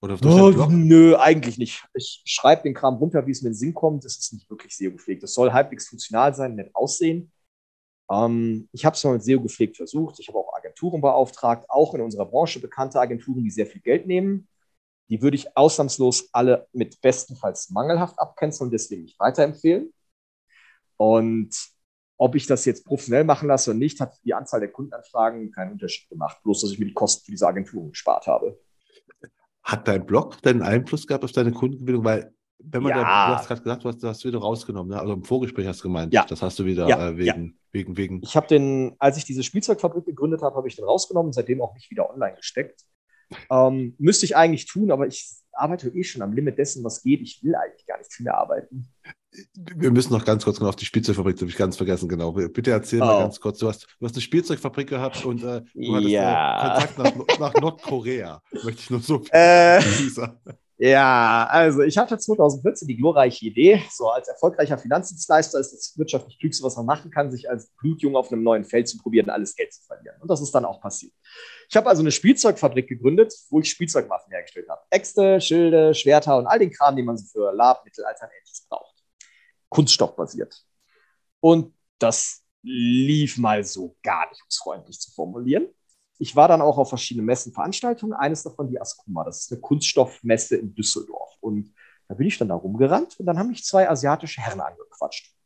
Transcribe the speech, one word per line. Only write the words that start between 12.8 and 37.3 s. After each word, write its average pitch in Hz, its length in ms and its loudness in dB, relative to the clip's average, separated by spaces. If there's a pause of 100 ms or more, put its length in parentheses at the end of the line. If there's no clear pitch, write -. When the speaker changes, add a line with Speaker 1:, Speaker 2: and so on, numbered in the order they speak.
Speaker 2:
Agenturen, 123 440 -2
die 110 60 -2
sehr 101 160 -4
viel - 160 -20
Geld 135 240 0
nehmen. 190 420 -2 (600)
Die 110 140 -4
würde 139 140 2
ich - 200 -8
ausnahmslos 135 800 2
alle 123 400 2
mit - 260 -6
bestenfalls - 680 -2
mangelhaft 165 500 -4
abcanceln 151 480 -6
und 120 40 -4
deswegen 104 320 -6
nicht - 160 -20
weiterempfehlen. 156 720 0 (1040)
Und 110 580 0 (640)
ob 123 180 0
ich 143 120 -4
das 127 180 0
jetzt - 200 -4
professionell 135 380 -2
machen 151 240 0
lasse - 240 0
oder 110 80 -2
nicht, 147 220 -4
hat - 140 -8
für - 80 -20
die 117 100 -4
Anzahl 120 280 -6
der 101 100 -8
Kundenanfragen 113 800 -6
keinen 95 220 -10
Unterschied - 360 -12
gemacht. 78 340 -12
Bloß, 107 180 -2
dass 101 100 -4
ich 98 80 -12
mir 104 60 -4
die 98 80 -10
Kosten - 300 -2
für - 80 -18
diese 95 160 0
Agenturen 95 420 -6
gespart - 360 -4
habe. - 340 -2 (1000)
Speaker 1:
Hat - 260 -4
dein 95 180 0
Blog - 360 -2
denn 120 220 4
Einfluss 123 420 -2
gehabt 135 180 -4
auf 131 80 -8
deine 120 200 0
Kundengewinnung? 127 520 -4
Weil, 110 300 -2 (240)
wenn 127 240 -8
man 135 100 -2
Speaker 2:
Ja. 123 120 0
Speaker 1:
da, 101 260 4
du - 80 0
hast - 100 -8
grad 117 160 -8
gesagt, 120 200 -6
du 120 60 -6
hast, 117 120 -10
du 120 60 -6
hast 110 180 -8
wieder 120 140 -4
rausgenommen, 101 520 -8
ne? 101 80 -8
Also 101 140 -6
im 92 100 -10
Vorgespräch 120 440 -4
hast 90 140 -10
du - 20 -20
gemeint, 85 320 -4
Speaker 2:
Ja. 98 120 4
Speaker 1:
das - 140 -10
hast 92 160 -8
du 95 80 -4
wieder, 87 220 -2
Speaker 2:
Ja, 85 220 0
Speaker 1:
äh, 82 80 -8
wegen, 87 80 -4 (200)